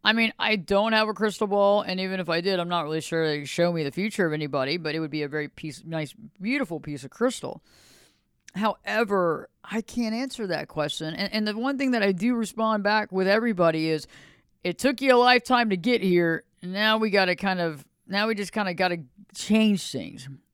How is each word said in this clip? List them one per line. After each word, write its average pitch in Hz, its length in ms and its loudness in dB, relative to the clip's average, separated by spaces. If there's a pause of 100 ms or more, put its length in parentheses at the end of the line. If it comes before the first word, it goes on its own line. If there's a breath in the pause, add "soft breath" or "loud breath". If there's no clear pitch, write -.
I 208 80 2
mean, 226 260 2
I 214 160 0
don't 202 380 2
have 214 160 4
a 214 60 -4
crystal 214 340 -2
ball, 202 340 4
and 185 160 -4
even 190 220 -4
if 175 80 -6
I 170 120 0
did, 185 200 0
I'm 175 80 -4
not 175 140 -2
really 156 180 -4
sure 160 260 -2
they 147 180 -2
show 175 280 0
me 165 100 -2
the 139 80 -2
future 202 340 -2
of 160 80 0
anybody, 147 440 -2
but 160 180 -4
it 160 60 -2
would 156 100 -4
be 151 120 -4
a 143 60 -6
very 151 200 -6
piece, - 360 -14
nice, 160 300 -6 (260)
beautiful 214 380 -4
piece 143 240 -10
of 135 80 -14
crystal. - 540 -4 (920 soft breath)
However, 196 920 0 (160)
I 220 160 -6
can't 226 340 -4
answer 247 320 -6
that 165 220 -4
question. 156 460 -4
And, 202 180 -4
and 214 140 0
the 214 120 -4
one 269 180 -2
thing 262 140 0
that 226 140 2
I 196 80 4
do 214 220 2
respond 220 500 -2
back 208 260 2
with 185 160 0
everybody 180 600 4
is, 156 180 -2 (560 loud breath)
"It 180 160 -4
took 254 220 0
you 262 120 4
a 247 60 8
lifetime 240 520 4
to 190 60 2
get 226 260 0
here. 175 420 4 (180)
Now 208 360 0
we 220 120 0
gotta 185 260 4
kind 185 240 -2
of, 156 240 -4 (240)
now 202 180 0
we 226 80 0
just 196 180 -6
kinda 190 220 -2
gotta 175 280 0 (340)
change 214 560 2
things. - 360 -10 (260)